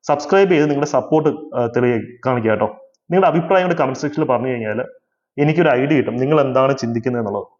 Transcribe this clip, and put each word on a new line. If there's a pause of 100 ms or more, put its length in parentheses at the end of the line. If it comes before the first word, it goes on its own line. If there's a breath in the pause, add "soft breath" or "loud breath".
സബ്സ്ക്രൈബ്
ചെയ്ത്
നിങ്ങളുടെ
സപ്പോർട്ട്,
ആ,
തെളിയി-,
കാണിക്കുക
കേട്ടോ. (460)
നിങ്ങളുടെ
അഭിപ്രായം
കൂടി
കമന്റ്
സെക്ഷനിൽ
പറഞ്ഞു
കഴിഞ്ഞാൽ (520)
എനിക്കൊരു
ഐഡിയ
കിട്ടും
നിങ്ങൾ
എന്താണ്
ചിന്തിക്കുന്നത്
എന്നുള്ളത്. (120)